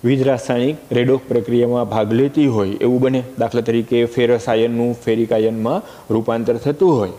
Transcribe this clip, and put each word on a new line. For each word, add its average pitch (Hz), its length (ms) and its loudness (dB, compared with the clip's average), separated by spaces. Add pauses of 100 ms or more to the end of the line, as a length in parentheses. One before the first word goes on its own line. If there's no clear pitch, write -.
વીજ 131 200 2
રાસાયણિક 131 520 0 (160)
રેડોક્સ 127 360 2
પ્રક્રિયામાં 120 640 0
ભાગ 110 240 0
લેતી 139 340 2
હોય 107 220 0 (120)
એવું 123 200 2
બને. 131 220 0 (160)
દાખલા 117 220 0
તરીકે 117 440 0
ફેરસ 120 440 0
આયનનું 117 440 0
ફેરિક 113 400 -2
આયનમાં 113 480 0 (280)
રૂપાંતર 113 480 0
થતું 147 400 2
હોય 98 220 -2